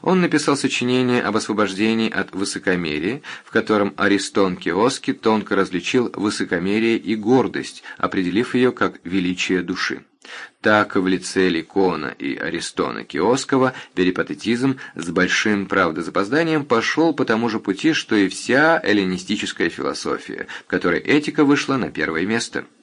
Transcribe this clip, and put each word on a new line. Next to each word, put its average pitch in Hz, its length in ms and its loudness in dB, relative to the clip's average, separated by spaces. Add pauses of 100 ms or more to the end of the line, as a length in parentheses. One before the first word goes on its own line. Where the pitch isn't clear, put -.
Он 185 180 2
написал 151 380 2
сочинение 127 640 0
об 104 160 0
освобождении 107 720 0
от - 220 -4
высокомерия, 90 880 -2 (240)
в - 40 -20
котором 104 460 2
Аристон 98 600 2
Кеоский 113 580 0
тонко 107 420 0
различил 95 560 0
высокомерие 101 840 0
и - 180 -2
гордость, 104 680 0 (140)
определив 95 580 -2
её 123 180 4
как - 320 -4
величие 90 580 0
души. - 420 -6 (560)
Так 107 340 4
в 92 140 2
лице 92 400 2
Ликона 82 680 0
и 67 200 -6
Аристона 78 640 -4
Киосского 127 720 0 (200)
перипатетизм 101 840 0 (160)
с 85 160 -8
большим 95 560 2
правдозапозданием 95 1000 0
пошёл 147 480 2
по 139 120 -2
тому 113 240 0
же 107 100 -2
пути, 98 340 0
что - 220 -2
и 98 140 4
вся 156 560 2
эллинистическая 95 840 -2
философия, - 800 -6 (180)
в - 60 -12
которой 87 300 0
этика 147 440 2
вышла 139 320 2
на 90 140 -2
первое 80 340 -4
место. 113 420 -4 (160)